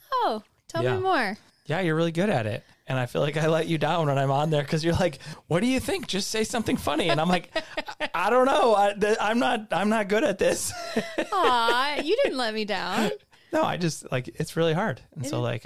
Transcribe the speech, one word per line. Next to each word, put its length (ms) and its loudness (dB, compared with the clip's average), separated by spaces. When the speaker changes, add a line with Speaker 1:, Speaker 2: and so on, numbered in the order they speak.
Speaker 1:
Oh, 320 0
tell 160 -2
Speaker 2:
Yeah. 140 2
Speaker 1:
me 60 -2
more. 340 0
Speaker 2:
Yeah, 140 -2
you're 140 0
really 160 0
good 180 0
at 160 0
it. 180 -6
And 140 -2
I 60 0
feel 160 -2
like 160 0
I 100 0
let 200 2
you 100 0
down 300 0
when 100 2
I'm 140 2
on 180 2
there 160 2
'cause 200 -2
you're 100 2
like, 240 0
"What 140 0
do 60 2
you 140 2
think? 260 -4
Just 240 -4
say 140 0
something 320 -2
funny." 320 0
And 100 2
I'm 100 2
like, 200 0
Speaker 1:
<laughs> 240 -8
Speaker 2:
"I, 120 -2
I 160 0
don't 160 6
know. 300 4
I, 180 4
th-, 280 2
I'm 180 2
not, 320 0
I'm 180 2
not 200 2
good 160 2
at 120 2
this." 340 0
<laughs> 360 -4
Speaker 1:
Aw, 720 2
you 220 0
didn't 140 -2
let 160 -2
me 120 -4
down. 460 -2
Speaker 2:
No, 100 2
I 140 0
just, 340 -4
like, 240 -4
it's 220 -6
really 160 2
hard. 260 -2
And 100 -8
Speaker 1:
It 40 -8
Speaker 2:
so, 80 -4
Speaker 1:
is. 60 -2
Speaker 2:
like, 220 -4